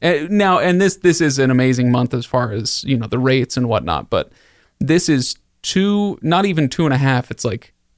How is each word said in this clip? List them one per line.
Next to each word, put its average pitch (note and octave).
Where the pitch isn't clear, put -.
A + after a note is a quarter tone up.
Uh, D3+
now, G3
and F3+
this, F#3+
this F3
is C#3
an C3
amazing B2+
month B2
as A#2+
far A#2+
as, G#2
you C3+
know, A2+
the A#2+
rates C3
and B2
whatnot, E2
but -
this D#3+
is C3+
two, G3+
not E3+
even D#3+
two E3
and C#3+
a -
half, C3+
it's, -
like, -